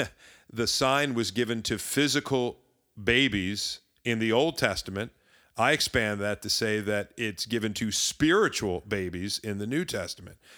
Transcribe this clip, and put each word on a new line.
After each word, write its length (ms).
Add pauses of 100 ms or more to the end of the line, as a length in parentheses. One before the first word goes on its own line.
(240)
<laughs> 280
the 140
sign 480
was 160
given 320
to 160
physical 800 (440)
babies 800 (240)
in 140
the 140
Old 260
Testament, 540 (440)
I 160
expand 480
that 220
to 80
say 300
that 360
it's 280
given 300
to 180
spiritual 960
babies 500
in 200
the 80
New 180
Testament, 540 (200)